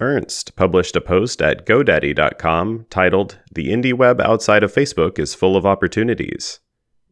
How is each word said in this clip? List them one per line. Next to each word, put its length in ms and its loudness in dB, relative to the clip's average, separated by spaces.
Ernst 560 -4
published 400 2
a 40 2
post 400 0
at 240 0
godaddy 480 2
dot 280 0
com 500 -2
titled, 480 0
"The 140 -6
Indie 260 -2
Web 260 2
Outside 440 2
of 100 -2
Facebook 420 0
is 200 -6
Full 200 2
of 80 2
Opportunities." 920 -2